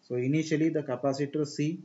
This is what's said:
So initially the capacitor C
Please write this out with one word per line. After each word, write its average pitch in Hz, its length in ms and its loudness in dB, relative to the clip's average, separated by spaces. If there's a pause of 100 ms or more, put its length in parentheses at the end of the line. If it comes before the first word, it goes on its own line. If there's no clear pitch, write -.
So - 140 -6
initially 151 540 2
the 151 140 0
capacitor 139 640 0
C 151 380 -2